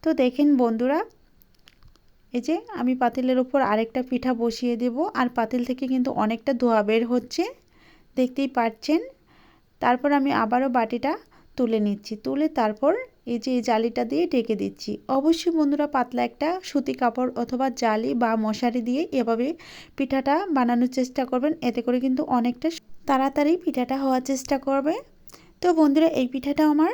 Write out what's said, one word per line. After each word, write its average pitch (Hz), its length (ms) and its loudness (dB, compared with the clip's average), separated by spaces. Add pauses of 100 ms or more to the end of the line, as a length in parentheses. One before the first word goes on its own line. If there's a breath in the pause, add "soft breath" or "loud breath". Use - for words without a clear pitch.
তো 320 60 0 (140)
দেখেন 254 260 2 (140)
বন্ধুরা, 240 360 2 (1300)
এই 247 140 -2
যে 311 80 0 (260)
আমি 247 120 0 (100)
পাতিলের 254 420 0
উপর 254 140 0 (140)
আরেকটা 226 280 -2 (100)
পিঠা 254 220 0 (100)
বসিয়ে 233 400 -2
দেব। 247 140 -2 (240)
আর 247 160 0
পাতিল 240 320 -2
থেকে 254 240 -4
কিন্তু 254 180 0 (140)
অনেকটা 233 360 -2
ধোঁয়া 233 280 4
বের 226 140 4 (100)
হচ্ছে, 247 300 -2 (720 soft breath)
দেখতেই 254 320 0 (100)
পাচ্ছেন। 233 420 0 (800 soft breath)
তারপর 254 260 2 (100)
আমি 277 120 2 (120)
আবারও 247 360 2
বাটিটা 233 340 -2 (460 soft breath)
তুলে 226 280 0
নিচ্ছি, 202 260 -4 (140)
তুলে 277 200 0 (140)
তারপর 220 320 0 (400)
এই 240 120 -2
যে 262 120 -2
এই 240 120 0
জালিটা 226 420 0
দিয়ে 311 220 0
ঢেকে 233 300 0
দিচ্ছি। 196 280 -8 (260)
অবশ্যই 330 420 2
বন্ধুরা, 294 280 2 (100)
পাতলা 247 320 -2
একটা 285 200 -4 (200)
সুতি 269 320 -2
কাপড় 247 300 0 (120)
অথবা 247 240 -2 (160)
জালি 220 280 0 (120)
বা 226 80 2 (140)
মশারি 226 440 -2
দিয়ে 262 140 0 (180)
এভাবে 233 280 0 (480 loud breath)
পিঠাটা 269 380 0 (220)
বানানোর 240 420 2
চেষ্টা 254 320 -2
করবেন, 262 220 0 (160)
এতে 233 180 -2
করে 247 200 2
কিন্তু 262 160 0 (160)
অনেকটা 247 300 -2 (400)
তাড়াতাড়ি 277 440 2 (120)
পিঠাটা 262 380 -2
হওয়ার 262 280 0
চেষ্টা 269 260 -2 (100)
করবে। 277 280 0 (680 loud breath)
তো 349 40 2 (140)
বন্ধুরা, 311 280 6 (120)
এই 254 120 2
পিঠাটা 285 400 0
আমার 311 220 4